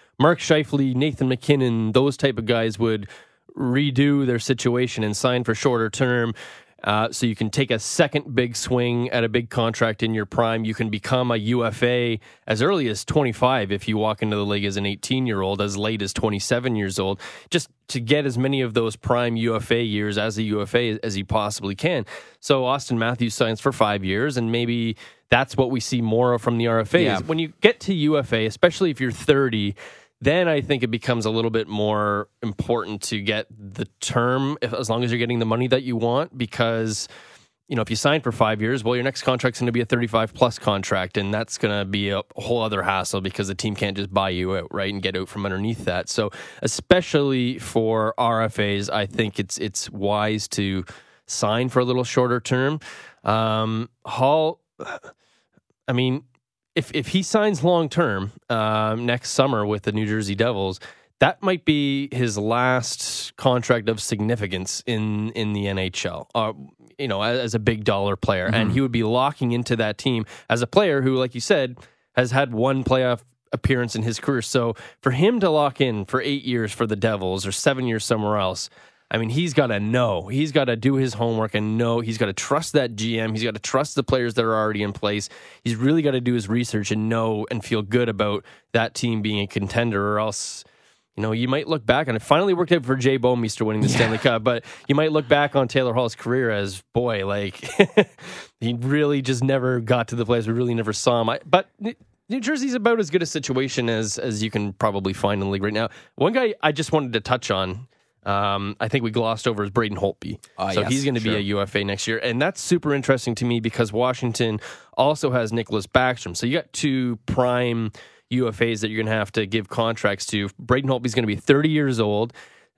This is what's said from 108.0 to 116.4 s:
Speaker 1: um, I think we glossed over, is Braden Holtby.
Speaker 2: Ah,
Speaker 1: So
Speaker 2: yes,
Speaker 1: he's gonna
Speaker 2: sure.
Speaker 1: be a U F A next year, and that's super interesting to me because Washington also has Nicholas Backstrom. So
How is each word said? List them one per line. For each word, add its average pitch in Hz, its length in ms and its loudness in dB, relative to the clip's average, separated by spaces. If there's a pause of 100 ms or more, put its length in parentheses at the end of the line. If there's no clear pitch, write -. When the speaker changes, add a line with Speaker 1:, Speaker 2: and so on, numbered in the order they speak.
Speaker 1:
um, 101 560 -2
I 110 80 -2
think 127 160 0
we 113 60 -2
glossed 113 360 -2
over, 107 160 0
is 101 80 -4
Braden 104 280 0
Holtby. 90 440 -4 (140)
Speaker 2:
Ah, 95 140 -2
Speaker 1:
So 107 100 0
Speaker 2:
yes, 107 100 0
Speaker 1:
he's 135 140 0
gonna 131 160 0
Speaker 2:
sure. 110 120 0
Speaker 1:
be 107 40 0
a 104 40 0
U 101 200 -2
F 98 160 -4
A 101 80 0
next 101 240 -4
year, 113 100 0
and 120 220 -2
that's 175 180 0
super 156 360 0
interesting 131 400 0
to 120 100 -2
me 120 160 0
because 113 320 -2
Washington 117 680 -2 (360)
also 147 340 2
has 117 220 0
Nicholas 110 340 -2
Backstrom. 127 480 0
So - 120 -4